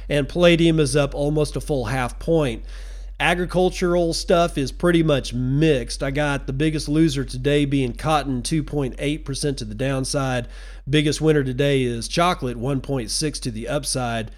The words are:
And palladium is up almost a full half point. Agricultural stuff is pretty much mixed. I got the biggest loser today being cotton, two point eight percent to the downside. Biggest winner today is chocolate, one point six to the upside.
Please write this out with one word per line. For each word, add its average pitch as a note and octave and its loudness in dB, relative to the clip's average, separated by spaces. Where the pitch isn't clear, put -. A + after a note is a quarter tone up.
And C#3+ 0
palladium E3+ 6
is C#3 2
up C#3+ 2
almost D3 0
a B2 -4
full C3+ -2
half B2 -4
point. D3+ 0
Agricultural F3 2
stuff E3+ 2
is C3 -2
pretty E3+ 4
much C#3+ 2
mixed. C3 2
I C#3 -2
got C#3+ -2
the C3+ -6
biggest D3+ 0
loser D3 2
today C#3+ 0
being C3+ 0
cotton, C#3 0
two D#3 -2
point C3+ -4
eight D3+ -4
percent C#3 -4
to A#2+ -8
the G#2+ -10
downside. C3 -2
Biggest D3+ 2
winner D3+ 4
today C3+ 2
is A#2 -2
chocolate, E3+ 0
one C3 -2
point B2 -4
six D3+ -4
to B2+ -6
the A2 -8
upside. B2 -4